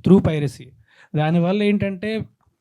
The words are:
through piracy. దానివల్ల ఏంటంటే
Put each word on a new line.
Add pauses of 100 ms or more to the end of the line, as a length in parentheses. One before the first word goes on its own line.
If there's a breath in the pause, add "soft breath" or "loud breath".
through
piracy. (500 soft breath)
దానివల్ల
ఏంటంటే (360)